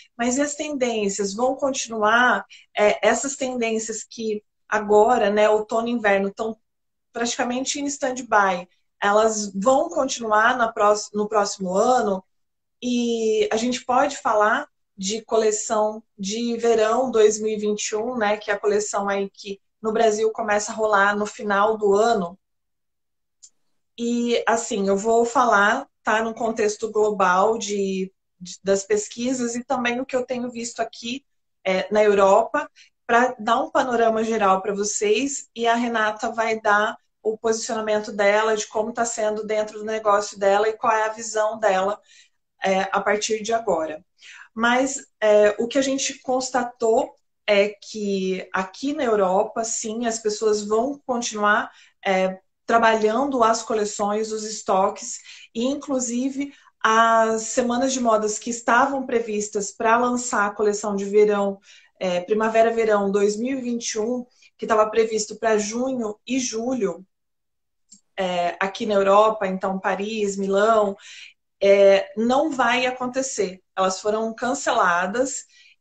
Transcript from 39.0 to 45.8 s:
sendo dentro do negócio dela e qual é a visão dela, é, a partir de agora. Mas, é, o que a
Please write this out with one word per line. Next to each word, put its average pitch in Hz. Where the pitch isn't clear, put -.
sendo 214
dentro 214
do 208
negócio 214
dela 202
e 220
qual 220
é 214
a 220
visão 220
dela, 196
é, 190
a 196
partir 208
de 220
agora. 165
Mas, 240
é, 208
o 240
que 277
a 269